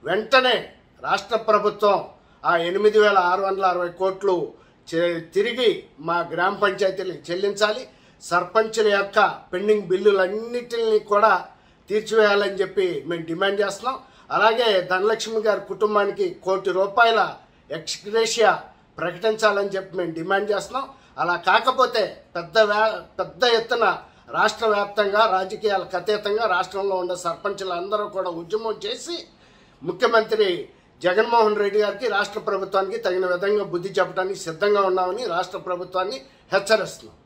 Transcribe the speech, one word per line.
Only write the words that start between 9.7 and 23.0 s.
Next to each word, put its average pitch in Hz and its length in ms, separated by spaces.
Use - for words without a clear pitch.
బిల్లులన్నిటిని 214 1080
కూడా 208 340
తీర్చివేయాలని 202 760
చెప్పి 175 440
మేము 165 200
డిమాండ్ 196 340
చేస్తున్నాం. 208 380
అలాగే 214 500
ధనలక్ష్మి 214 600
గారి 202 180
కుటుంబానికి 202 680
కోటి 190 400
రూపాయల 196 680
ఎక్స్ 160 360
గ్రేషియా 220 460
ప్రకటించాలని 196 680
చెప్పి 185 280
మేము 175 160
డిమాండ్ 196 380
చేస్తున్నాం. 233 380
అలా 170 180
కాకపోతే 233 840
పెద్ద 165 220
వ్యా-, 214 400